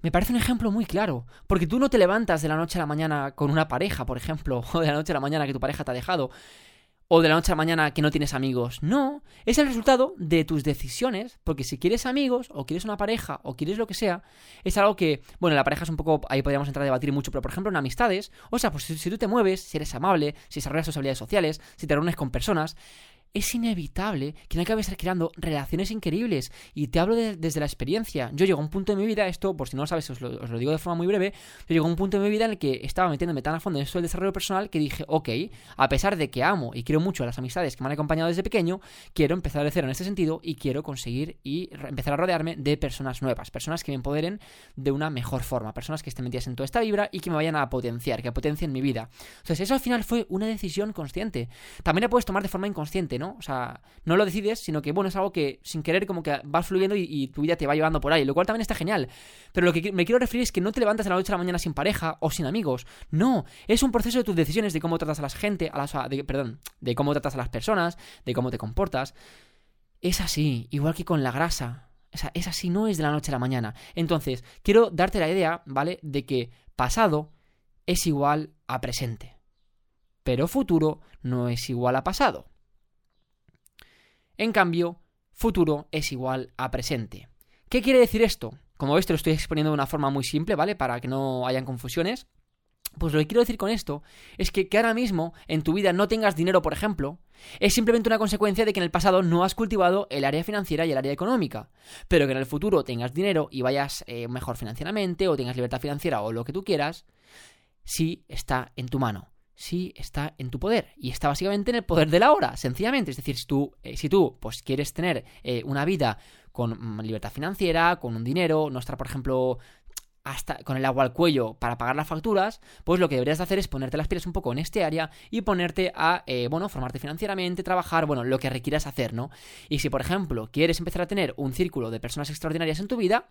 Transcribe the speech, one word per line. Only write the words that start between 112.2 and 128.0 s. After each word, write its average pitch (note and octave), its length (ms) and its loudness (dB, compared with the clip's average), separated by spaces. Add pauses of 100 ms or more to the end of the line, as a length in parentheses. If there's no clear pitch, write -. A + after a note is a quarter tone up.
hora, - 240 2
sencillamente. G3+ 540 -2
Es B2 60 -8
decir, C3+ 200 -4
si - 100 -8
tú, C#3+ 260 0 (100)
eh, - 140 -12
si D3+ 120 -4
tú, F#3 300 4
pues, - 240 -10
quieres C#3 300 -2
tener, E3 320 -2 (180)
eh, A#2+ 220 -4
una C#3 200 -2
vida D3 340 0 (340)
con, A#2 260 -2
mm, A2 220 -8
libertad A2 320 -6
financiera, E3+ 640 0
con A#2 200 -6
un A2+ 80 -6
dinero, D#3 460 2
no B2+ 80 -6
estar, B2 200 -8
por C3 80 -8
ejemplo, C3 520 0 (640)
hasta C3+ 400 -8
con C3+ 120 -2
el C3 80 0
agua C3+ 200 2
al B2 80 0
cuello C3+ 420 2
para A#2+ 240 -4
pagar B2 160 0
las D3+ 140 -2
facturas, G3 520 0 (220)
pues F3+ 160 2
lo F3 100 6
que C#3+ 60 0
deberías C3+ 240 2
de F3+ 60 -2
hacer F#3+ 160 0
es - 80 -2
ponerte C3+ 280 -4
las D#3 120 -2
pilas F3+ 180 -4
un F3 60 -6
poco E3 200 -2
en C3 60 -2
este F3+ 240 -2
área D#3+ 280 -2 (200)
y A3 120 -2
ponerte F3+ 520 0
a, E3+ 320 2
eh, B2 240 -2
bueno, F3 180 -2
formarte B2+ 300 -6
financieramente, F3+ 640 -4
trabajar, F3 440 2